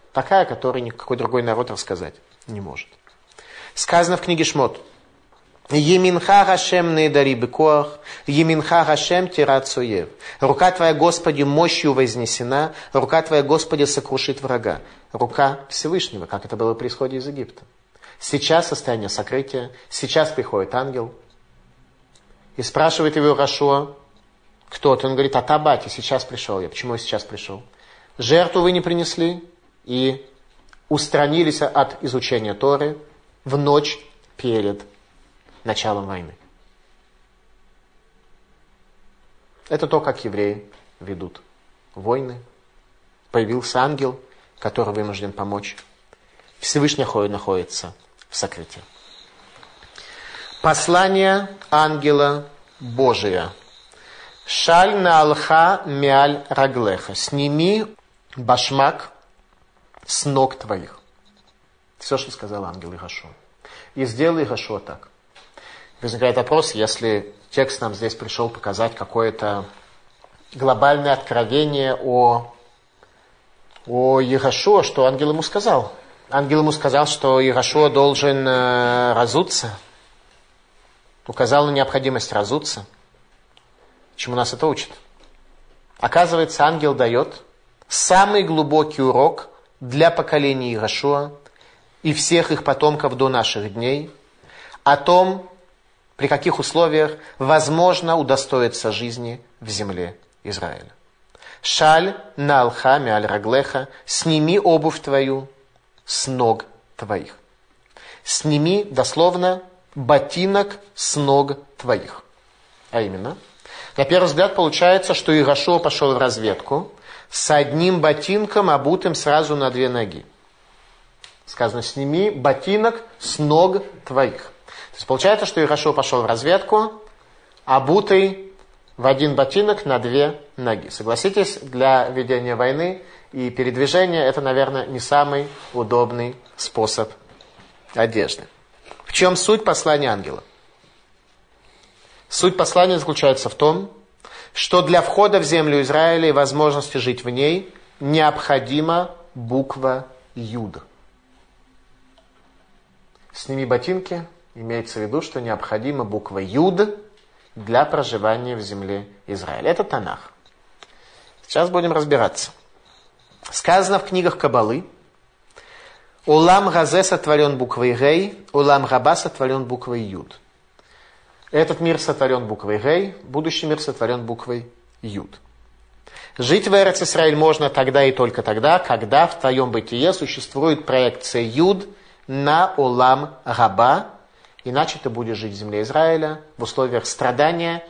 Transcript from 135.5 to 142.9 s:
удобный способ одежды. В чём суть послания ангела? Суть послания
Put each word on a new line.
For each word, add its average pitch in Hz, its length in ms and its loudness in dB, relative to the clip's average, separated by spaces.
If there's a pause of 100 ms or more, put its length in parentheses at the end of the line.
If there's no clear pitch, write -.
удобный 120 640 -2 (220)
способ 110 540 -4 (840)
одежды. 110 480 -2 (640)
В - 80 -14
чём 185 240 4
суть 214 260 2
послания 151 480 0
ангела? 92 320 -8 (1800)
Суть 185 300 0
послания 180 420 4